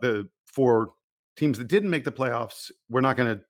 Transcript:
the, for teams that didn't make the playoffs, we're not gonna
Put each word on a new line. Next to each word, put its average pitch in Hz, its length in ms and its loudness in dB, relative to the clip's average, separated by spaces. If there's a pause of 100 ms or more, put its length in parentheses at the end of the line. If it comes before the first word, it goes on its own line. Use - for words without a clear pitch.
the, 107 260 0 (160)
for 117 480 2 (460)
teams 139 220 0
that 120 80 -10
didn't 202 240 2
make 151 120 -2
the 135 80 -4
playoffs, 117 600 -6 (180)
we're 120 100 0
not 131 160 2
gonna 117 240 0 (100)